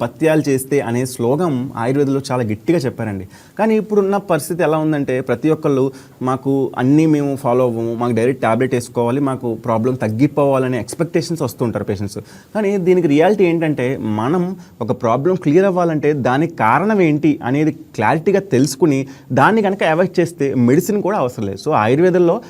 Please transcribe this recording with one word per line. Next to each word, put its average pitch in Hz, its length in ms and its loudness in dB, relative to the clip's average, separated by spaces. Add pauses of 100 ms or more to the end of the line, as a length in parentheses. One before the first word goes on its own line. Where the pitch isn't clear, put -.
పత్యాలు 151 460 0
చేస్తే 135 320 0
అనే 117 260 -2
శ్లోకం 131 680 -2
ఆయుర్వేదంలో 135 440 0 (120)
చాలా 127 100 0
గట్టిగా 113 360 0
చెప్పారండి. 107 500 -6 (300)
కానీ 220 180 2
ఇప్పుడున్న 202 400 0
పరిస్థితి 175 460 -2
ఎలా 156 160 2
ఉందంటే, 143 420 -2
ప్రతి 127 300 -2
ఒక్కళ్ళు 143 420 0 (300)
"మాకు 135 560 -2
అన్నీ 147 280 4
మేము 143 300 0
ఫాలో 123 280 2
అవ్వము, 117 300 -2
మాకు 120 180 -2
డైరెక్ట్ 120 300 0
టాబ్లెట్ 120 320 0
వేసుకోవాలి, 120 460 -2
మాకు 127 340 -4
ప్రాబ్లం 113 400 -2
తగ్గిపోవాలనే" 131 840 0
ఎక్స్‌పెక్టేషన్స్ 160 640 -4
వస్తూ 127 220 -4
ఉంటారు 101 200 -4
పేషెంట్స్. 101 340 -6 (360)
కానీ 202 240 0
దీనికి 180 300 2
రియాలిటీ 185 360 4
ఏంటంటే, 151 520 0
మనం 131 600 -2 (240)
ఒక 107 220 -4
ప్రాబ్లం 135 320 2
క్లియర్ 170 300 2
అవ్వాలంటే 165 480 2
దానికి 135 440 0
కారణం 156 440 2
ఏంటి 151 420 2
అనేది 143 300 0
క్లారిటీగా 156 680 0
తెలుసుకుని 139 640 0 (260)
దాన్ని 170 300 4
కనుక 196 200 -2
అవాయిడ్ 180 380 0
చేస్తే 151 340 -2
మెడిసిన్ 147 480 2
కూడా 196 160 -2
అవసరం 123 280 -4
లేదు. 98 220 -8
So, 143 40 0
ఆయుర్వేదంలో 170 760 2